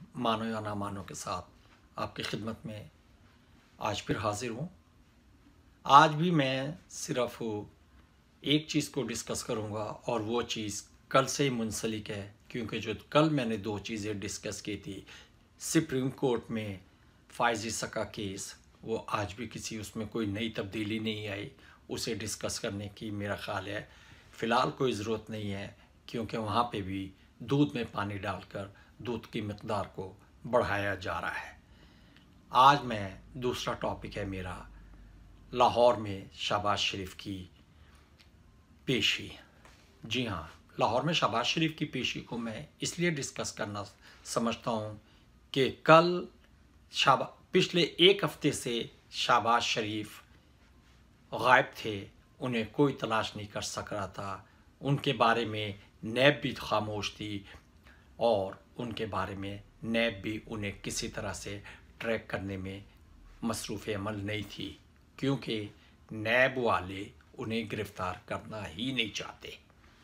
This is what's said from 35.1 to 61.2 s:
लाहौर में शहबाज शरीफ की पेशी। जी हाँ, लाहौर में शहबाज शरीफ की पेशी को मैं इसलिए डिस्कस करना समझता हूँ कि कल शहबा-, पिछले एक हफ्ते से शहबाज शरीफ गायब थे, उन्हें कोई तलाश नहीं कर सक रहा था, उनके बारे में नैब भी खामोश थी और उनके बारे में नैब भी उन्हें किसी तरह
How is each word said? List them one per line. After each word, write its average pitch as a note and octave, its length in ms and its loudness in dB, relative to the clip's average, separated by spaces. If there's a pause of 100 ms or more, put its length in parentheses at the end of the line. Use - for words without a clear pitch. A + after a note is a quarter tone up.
लाहौर A#2+ 440 8
में G2+ 400 -8
शहबाज G2+ 420 2
शरीफ G2 360 -2
की G2+ 200 -8 (1500)
पेशी। G2+ 440 0 (720)
जी A#2+ 220 -2
हाँ, E2+ 240 -6 (320)
लाहौर B2 220 4
में E3 120 2
शहबाज A#2 320 2
शरीफ D#3+ 320 2
की D3+ 80 0
पेशी - 360 -4
को A#2+ 160 -8
मैं A#2 280 -8 (160)
इसलिए E3+ 300 0
डिस्कस B2+ 400 -6
करना G2+ 320 -6 (420)
समझता A#2 440 0
हूँ G#2+ 300 -4 (540)
कि C3 140 4 (180)
कल F3 400 8 (640)
शहबा-, C3 360 4 (260)
पिछले F3 280 4 (180)
एक F#3+ 240 8
हफ्ते D3 280 0
से A#2 380 -4 (220)
शहबाज A#2 520 4
शरीफ G#2+ 580 -2 (1120)
गायब B2+ 440 6
थे, G2+ 440 -6 (200)
उन्हें A#2+ 320 -2
कोई C#3+ 200 6
तलाश A2 440 -2
नहीं G#2+ 100 -8
कर G#2 160 -6
सक - 300 -6
रहा G2+ 160 -4
था, G2 380 -10 (340)
उनके C#3 340 0
बारे A2+ 320 4
में G#2+ 320 -4 (260)
नैब C3 380 6
भी B2 100 -2
खामोश G#2+ 600 -2
थी G#2 320 -8 (760)
और G#2 380 2 (200)
उनके A2+ 280 -4
बारे G2 300 -4
में G2 260 -8 (220)
नैब A2+ 380 0
भी A2 260 -4
उन्हें G#2 320 -6
किसी A2+ 280 -6
तरह G2 240 -6